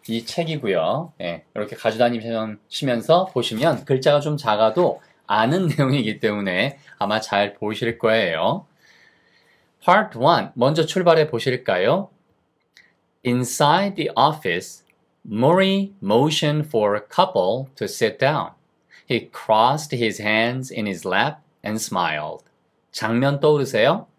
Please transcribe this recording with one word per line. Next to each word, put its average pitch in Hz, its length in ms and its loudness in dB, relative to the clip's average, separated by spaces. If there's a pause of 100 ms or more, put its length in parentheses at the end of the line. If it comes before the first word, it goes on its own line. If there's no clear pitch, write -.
이 113 160 -6
책이고요. 135 960 -4
예, 85 240 -8 (100)
이렇게 104 220 -8
가져다니시면서 117 1500 0
보시면 127 580 -2
글자가 143 360 2
좀 151 180 -2
작아도 113 640 2 (240)
아는 135 420 2
<laughs> - 80 0
내용이기 131 440 0
때문에 104 580 -2 (200)
아마 107 220 0
잘 101 340 0
보실 113 440 -4
거예요. 110 680 0 (1160)
Part 190 340 2
one, 127 360 2
먼저 156 320 2
출발해 160 420 2
보실까요? 123 800 0 (1160)
Inside 147 720 2
the 160 200 -4
office, 117 680 0 (460)
Mori 190 600 2 (100)
motioned 147 680 0
for 104 280 0
a 104 60 -6 (120)
couple 131 520 0 (100)
to 113 80 -6
sit - 340 -2
down. 135 340 0 (580)
He 120 200 -2
crossed 123 640 2
his 113 280 -2
hands 117 500 -2
in 107 140 -6
his 95 200 -6
lap 107 340 0 (240)
and 107 160 -6
smiled. 78 640 -4 (480)
장면 131 480 -2
떠오르세요? 147 680 2 (120)